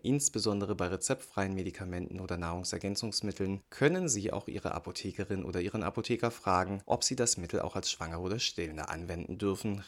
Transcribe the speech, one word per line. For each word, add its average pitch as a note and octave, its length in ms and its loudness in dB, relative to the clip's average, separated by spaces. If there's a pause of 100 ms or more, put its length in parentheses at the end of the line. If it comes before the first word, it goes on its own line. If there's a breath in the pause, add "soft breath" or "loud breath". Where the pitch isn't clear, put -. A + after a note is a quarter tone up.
insbesondere G#2 760 2
bei F2+ 120 0
rezeptfreien F#2+ 680 0
Medikamenten F#2 680 -4
oder F2+ 160 -4
Nahrungsergänzungsmitteln G2 1300 -2
können F3 380 4
Sie G#2+ 240 2
auch G2+ 160 -4
Ihre - 260 -4
Apothekerin F#2+ 680 -4
oder F2+ 180 -2
Ihren G2+ 220 0
Apotheker A#2 480 0
fragen, F#2+ 540 2
ob - 180 2
Sie - 140 2
das A#2+ 200 4
Mittel F2 220 0
auch - 160 -2
als - 160 0
Schwangere E2 300 -4
oder F#2+ 180 0
Stillende D#2+ 480 -2
anwenden F2 500 -4
dürfen, G2+ 500 2